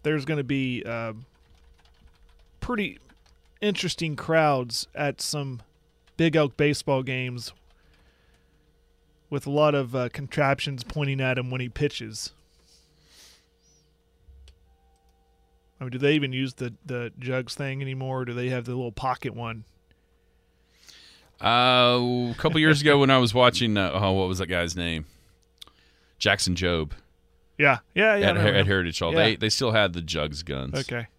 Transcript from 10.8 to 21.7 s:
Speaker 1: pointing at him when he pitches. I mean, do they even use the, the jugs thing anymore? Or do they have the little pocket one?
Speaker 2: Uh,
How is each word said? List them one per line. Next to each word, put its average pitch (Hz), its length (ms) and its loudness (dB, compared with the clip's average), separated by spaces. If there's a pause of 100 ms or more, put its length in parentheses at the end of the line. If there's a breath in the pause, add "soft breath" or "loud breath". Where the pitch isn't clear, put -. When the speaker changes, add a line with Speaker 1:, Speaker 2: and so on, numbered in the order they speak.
Speaker 1:
pointing 139 360 -4
at 127 200 0
him 123 100 -6
when 127 120 -4
he 123 80 -6
pitches. 113 600 -6 (3500 soft breath)
I 127 60 -10
mean, 123 60 -10
do 127 60 -8
they 143 160 4
even 143 180 0
use 131 240 -4
the, 123 200 -8 (100)
the 120 320 -6
jugs 127 380 -6
thing 139 260 -6
anymore? 131 400 -6
Or 123 40 -4
do 120 80 -8
they 123 160 -4
have 123 160 -4
the 123 100 -6
little 120 160 -6
pocket 127 420 -4
one? 113 300 -8 (1800 soft breath)
Speaker 2:
Uh, 123 540 6 (320)